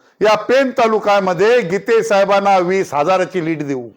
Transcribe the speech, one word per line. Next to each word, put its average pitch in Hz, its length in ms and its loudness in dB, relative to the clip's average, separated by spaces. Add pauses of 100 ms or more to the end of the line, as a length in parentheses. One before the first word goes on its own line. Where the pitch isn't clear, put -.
(240)
या 214 120 4
पेण 254 340 0
तालुक्यामध्ये 208 920 2
गीते 202 420 0
साहेबांना 196 560 2
वीस 185 360 -2
हजाराची 180 500 -2
लीड 156 180 -6
देऊ. 131 340 -8